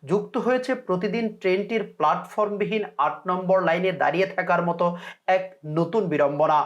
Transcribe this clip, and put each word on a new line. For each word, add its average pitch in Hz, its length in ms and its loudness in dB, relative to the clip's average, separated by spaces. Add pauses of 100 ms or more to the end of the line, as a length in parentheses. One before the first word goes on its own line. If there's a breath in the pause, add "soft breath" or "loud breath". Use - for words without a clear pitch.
(100)
যুক্ত 202 240 -2 (120)
হয়েছে 254 260 0 (140)
প্রতিদিন 190 380 -2 (160)
ট্রেনটির 196 420 0 (160)
প্ল্যাটফর্মবিহীন 202 840 0 (220)
আট 151 100 -2 (140)
নম্বর 185 280 2 (100)
লাইনে 180 240 2 (100)
দাঁড়িয়ে 165 320 2
থাকার 175 340 0
মতো 170 180 0 (500 loud breath)
এক 185 60 0 (360)
নতুন 170 240 2 (100)
বিড়ম্বনা। 147 540 4